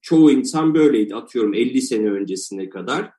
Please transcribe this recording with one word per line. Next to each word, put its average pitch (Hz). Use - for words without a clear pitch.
çoğu 160
insan 151
böyleydi, 120
atıyorum 104
elli 123
sene 107
öncesine 95
kadar. 131